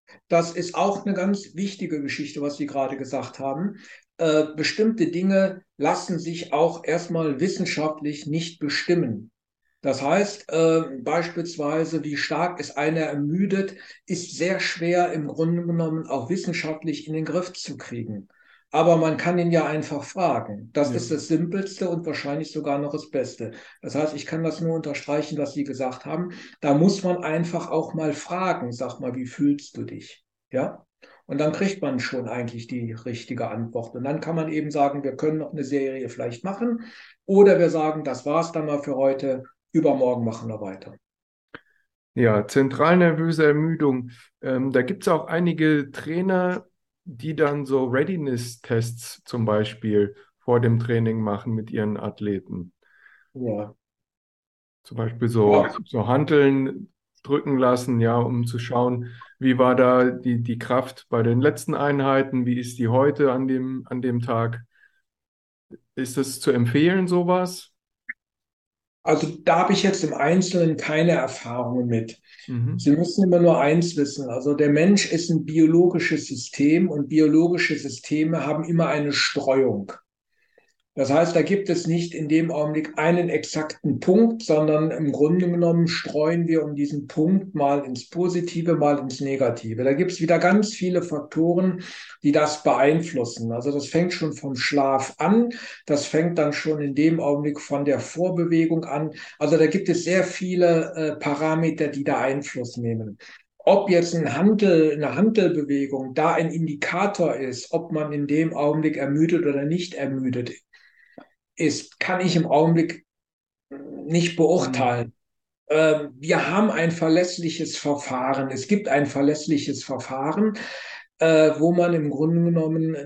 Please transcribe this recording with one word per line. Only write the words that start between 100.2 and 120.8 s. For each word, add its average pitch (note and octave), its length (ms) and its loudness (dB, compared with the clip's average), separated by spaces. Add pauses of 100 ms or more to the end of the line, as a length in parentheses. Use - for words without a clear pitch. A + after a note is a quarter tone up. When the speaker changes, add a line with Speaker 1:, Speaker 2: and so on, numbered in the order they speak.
Speaker 1:
viele, F3 720 2
äh, D#3 200 -4
Parameter, D#3 720 0
die C#3 160 -6
da C#3 180 0
Einfluss C3+ 560 -4
nehmen. A2+ 400 -4 (420)
Ob G3 320 4
jetzt E3+ 260 4
ein C#3+ 200 -2
Hantel, F3+ 560 4
eine D3 220 -4
Hantelbewegung C#3+ 1000 0
da D#3+ 200 2
ein E3 160 0
Indikator E3 880 -2
ist, B2+ 360 -8
ob E3+ 200 -4
man D3+ 200 -4
in C#3+ 140 -2
dem D#3 280 0
Augenblick D3+ 420 0
ermüdet D3 500 2
oder C#3 180 0
nicht E3+ 300 -4
ermüdet C3 580 -4 (1040)
ist, - 440 -2
kann F3+ 220 -2
ich E3+ 140 2
im E3 100 2
Augenblick E3 580 2 (1000)
nicht E3+ 300 0
beurteilen. C3 760 2 (560)
Speaker 2:
Mhm. D3+ 80 2
Speaker 1:
Ähm, D#3 320 4 (100)
wir D3+ 320 0
haben G#3 200 4
ein E3 200 0
verlässliches E3 880 0
Verfahren. C3+ 720 -2
Es B2 160 -6
gibt G3+ 220 0
ein C#3+ 160 2
verlässliches C#3+ 800 0
Verfahren, D3 720 -2 (640)